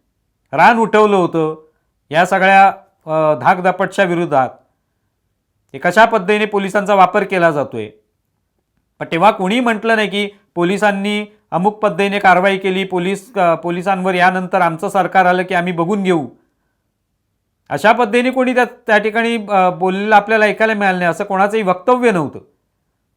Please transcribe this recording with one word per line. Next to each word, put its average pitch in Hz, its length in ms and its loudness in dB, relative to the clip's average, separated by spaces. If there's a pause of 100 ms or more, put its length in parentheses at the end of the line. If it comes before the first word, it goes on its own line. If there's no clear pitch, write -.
(520)
रान 185 260 4
उठवलं 214 380 2
होतं 160 500 -2 (460)
या 165 140 2
सगळ्या, 196 420 4 (380)
अ, 156 340 0
धाकदपटच्या 180 640 0
विरोधात, 156 440 -2 (1200)
हे 135 60 -16
कशा 180 260 4
पद्धतीने 214 400 0
पोलिसांचा 202 500 -2
वापर 196 280 2
केला 185 280 0
जातोय. 120 380 -6 (1080)
पण 151 120 -8
तेव्हा 175 200 4
कोणी 208 280 -2
म्हटलं 226 360 -2
नाही 214 140 -2
की 202 200 -4 (260)
पोलिसांनी 202 720 -2 (260)
अमुक 196 280 -2
पद्धतीने 202 400 -2
कारवाई 190 380 2
केली, 190 260 -4
पोलीस, 185 520 -6
अ, 175 200 2
पोलिसांवर 180 580 -4
यानंतर 185 480 0
आमचं 170 280 -2
सरकार 190 360 0
आलं 180 180 2
की 185 100 -6
आम्ही 180 200 -2
बघून 175 300 -4
घेऊ, 170 240 0 (1400)
अशा 147 220 2
पद्धतीने 240 400 0
कोणी 254 240 -2
त्या, 247 100 2
त्या - 320 -2
ठिकाणी, 226 400 -2 (120)
अ, 185 200 2
बोललेलं 190 460 -2
आपल्याला 214 300 2
ऐकायला 214 280 0
मिळालं 196 260 -2
नाही, 175 120 0
असं 165 120 -4
कोणाचंही 202 400 -2
वक्तव्य 233 480 0
नव्हतं. 156 280 -4 (760)